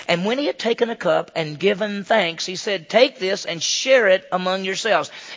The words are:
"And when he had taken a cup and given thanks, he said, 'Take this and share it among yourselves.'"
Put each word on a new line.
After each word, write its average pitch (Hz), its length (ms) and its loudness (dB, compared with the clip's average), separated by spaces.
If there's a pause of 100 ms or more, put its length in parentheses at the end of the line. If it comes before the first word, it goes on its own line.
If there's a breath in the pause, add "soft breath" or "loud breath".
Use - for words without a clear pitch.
"And 175 180 0
when 240 120 0
he 294 80 -2
had - 140 -4
taken 226 300 0
a 226 60 -6
cup 165 400 0
and 151 220 -4
given 202 460 -2
thanks, 175 420 0
he 185 120 -8
said, 190 320 -6
'Take 247 280 4
this 190 280 -4
and 165 180 -6
share 254 460 2
it 185 220 2
among 185 340 -2
yourselves.'" 190 440 0 (280 loud breath)